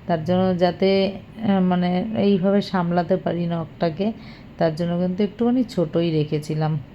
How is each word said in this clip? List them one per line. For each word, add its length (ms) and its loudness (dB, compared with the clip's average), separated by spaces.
তার 180 -2
জন্য 320 2
যাতে, 540 2
আহ, 500 -2
মানে 440 2
এইভাবে 440 4
সামলাতে 560 0
পারি 280 -4
নখটাকে, 680 -2
তার 180 0
জন্য 240 -2
কিন্তু 240 0
একটুখানি 400 0
ছোটই 480 0
রেখেছিলাম। 680 -2